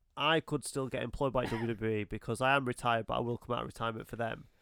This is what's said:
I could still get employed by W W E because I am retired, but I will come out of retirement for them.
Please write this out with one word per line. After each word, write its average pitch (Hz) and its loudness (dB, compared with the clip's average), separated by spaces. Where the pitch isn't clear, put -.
I 151 4
could 147 -4
still 135 -4
get 120 -4
employed 123 0
by 123 2
W 113 -2
W 110 -2
E 107 0
because 110 -4
I 131 6
am 139 2
retired, 120 2
but 120 -2
I 120 2
will 120 -2
come - -4
out 117 -2
of 120 -6
retirement 113 -4
for 113 -10
them. 113 -4